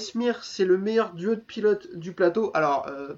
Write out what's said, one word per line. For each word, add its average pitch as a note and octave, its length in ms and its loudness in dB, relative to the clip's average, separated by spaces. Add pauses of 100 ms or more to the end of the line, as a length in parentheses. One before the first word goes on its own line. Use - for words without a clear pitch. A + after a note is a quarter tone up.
(140)
Mir, A#3 280 -2
c'est - 220 -2
le F#3 140 6
meilleur G#3+ 340 0
duo F3+ 220 -2
de A3 60 -2
pilotes G#3 540 -2
du E3+ 200 -12
plateau. F#3 400 2
Alors, D3 340 2
euh, C#3 300 -10